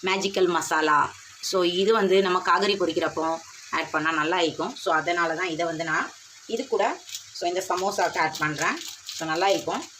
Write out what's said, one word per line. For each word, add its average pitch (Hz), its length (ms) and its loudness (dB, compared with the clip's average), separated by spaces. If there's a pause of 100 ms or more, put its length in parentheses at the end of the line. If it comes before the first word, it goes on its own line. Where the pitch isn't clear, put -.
மேஜிக்கல் 190 480 2
மசாலா. 156 420 4 (500)
So, 190 80 0 (240)
இது 202 180 4
வந்து 190 160 4 (120)
நம்ம 180 100 2 (120)
காகரி 196 300 4
பொரிக்கிறப்போ 165 460 0 (520)
ஆட் 165 160 -4
பண்ணா 160 180 0 (100)
நல்லா 170 260 0
இருக்கும். 165 260 -4 (100)
So, 190 60 -2 (100)
அதனால 165 420 0
தான் 185 140 -4
இதை 170 160 -2
வந்து 165 200 -4
நான் 165 160 -2 (460)
இது 233 100 -4 (100)
கூட, 202 120 2 (520)
so, - 140 -8
இந்த 185 100 -2 (100)
சமோசாக்கு 180 520 0
ஆட் 156 200 -2
பண்றேன். 151 340 -2 (400)
So, 160 160 -6
நல்லா 185 220 2
இருக்கும். 175 280 -4 (160)